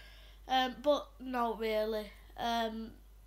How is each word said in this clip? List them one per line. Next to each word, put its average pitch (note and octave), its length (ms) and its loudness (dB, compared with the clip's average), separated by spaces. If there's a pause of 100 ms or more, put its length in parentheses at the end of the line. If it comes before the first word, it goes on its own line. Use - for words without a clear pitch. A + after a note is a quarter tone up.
(480)
um, B3+ 340 4
but C#4+ 280 4 (100)
not A#3+ 400 0
really. G#3+ 520 0 (260)
Um, A3+ 540 0 (360)